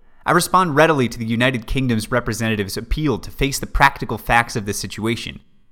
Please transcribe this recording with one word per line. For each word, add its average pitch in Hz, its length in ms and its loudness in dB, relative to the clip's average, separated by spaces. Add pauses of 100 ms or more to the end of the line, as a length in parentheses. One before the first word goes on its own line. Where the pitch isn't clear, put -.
(240)
I - 60 0
respond 170 460 4
readily 147 320 4
to 123 100 -6
the 113 80 -4
United 117 400 0
Kingdom's 123 460 0
representative's 110 640 -2
appeal 117 420 -2
to - 120 -10
face 139 280 -2
the - 80 -6
practical 139 520 2
facts 117 360 0
of 104 120 -4
this 104 120 -4
situation, 107 640 -6 (320)